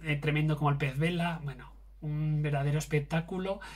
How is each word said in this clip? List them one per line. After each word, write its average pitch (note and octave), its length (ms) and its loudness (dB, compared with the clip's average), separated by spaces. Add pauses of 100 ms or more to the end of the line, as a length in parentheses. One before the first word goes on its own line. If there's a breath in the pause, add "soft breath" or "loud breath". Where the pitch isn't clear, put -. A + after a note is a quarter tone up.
eh, D3+ 120 0
tremendo D3+ 400 2
como D3 140 4
el C#3+ 60 4
pez C3+ 220 0
vela, E3+ 440 0
bueno, - 300 -10 (300)
un D3+ 400 0
verdadero C#3+ 360 2
espectáculo E3+ 840 -2 (160 loud breath)